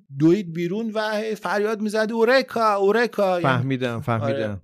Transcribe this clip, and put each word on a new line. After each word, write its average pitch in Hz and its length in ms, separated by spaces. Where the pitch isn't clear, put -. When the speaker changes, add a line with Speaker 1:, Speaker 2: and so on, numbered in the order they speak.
Speaker 1:
دوید 170 340
بیرون 190 380
و 214 260
هی 220 180
فریاد 208 460
می‌زد: 214 300
"اورکا، 233 640
اورکا!" 202 560
یعنی 175 120
Speaker 2:
فهمیدم، 127 580
فهمیدم. 120 480
Speaker 1:
آره. 98 140